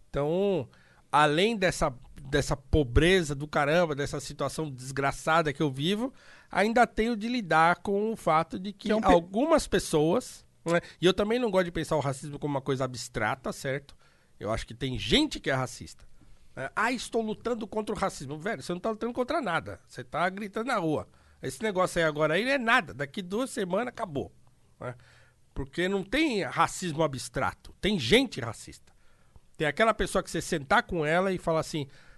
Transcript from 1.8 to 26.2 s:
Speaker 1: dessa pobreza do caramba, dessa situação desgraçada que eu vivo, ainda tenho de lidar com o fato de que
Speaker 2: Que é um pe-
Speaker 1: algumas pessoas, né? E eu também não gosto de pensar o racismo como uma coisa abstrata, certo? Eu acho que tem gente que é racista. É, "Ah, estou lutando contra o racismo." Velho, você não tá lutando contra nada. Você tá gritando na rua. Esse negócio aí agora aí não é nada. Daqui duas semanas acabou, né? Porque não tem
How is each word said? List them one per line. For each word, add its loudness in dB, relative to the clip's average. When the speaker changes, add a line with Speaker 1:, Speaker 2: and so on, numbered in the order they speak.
Speaker 1:
dessa 0
pobreza 4
do -8
caramba, 2
dessa -4
situação -6
desgraçada 0
que -4
eu 2
vivo, -2
ainda 4
tenho -2
de -6
lidar 4
com -2
o -6
fato 0
de -8
que -10
Speaker 2:
Que 2
é 4
um 2
pe- 0
Speaker 1:
algumas 4
pessoas, 0
né? 2
E 4
eu 6
também 2
não 0
gosto 4
de -8
pensar -2
o 2
racismo -4
como -2
uma -2
coisa -2
abstrata, -4
certo? -8
Eu -4
acho -4
que -14
tem -6
gente 0
que -4
é 0
racista. -6
É, -10
"Ah, 0
estou -4
lutando -6
contra -6
o -6
racismo." -4
Velho, -6
você -6
não -6
tá -4
lutando -4
contra -2
nada. -4
Você -12
tá -2
gritando -6
na 0
rua. -2
Esse -8
negócio 0
aí 4
agora 2
aí 2
não 0
é 2
nada. 2
Daqui -8
duas -4
semanas -2
acabou, -6
né? -10
Porque -4
não 0
tem 0